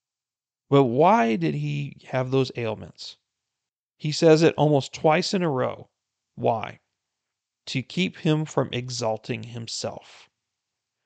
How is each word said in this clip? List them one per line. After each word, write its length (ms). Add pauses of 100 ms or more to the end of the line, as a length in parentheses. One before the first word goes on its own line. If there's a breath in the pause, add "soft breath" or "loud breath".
(680)
But 160
why 500
did 180
he 540
have 240
those 240
ailments? 640 (800)
He 140
says 300
it 160
almost 360
twice 400
in 100
a 60
row. 400 (460)
Why? 440 (880)
To 140
keep 360
him 260
from 280
exalting 720
himself. 840 (760)